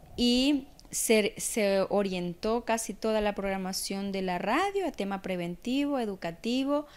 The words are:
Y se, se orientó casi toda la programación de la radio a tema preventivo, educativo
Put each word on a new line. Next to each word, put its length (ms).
Y 520
se, 460
se 540
orientó 720
casi 300
toda 260
la 160
programación 800
de 80
la 160
radio 500
a 60
tema 280
preventivo, 800
educativo 960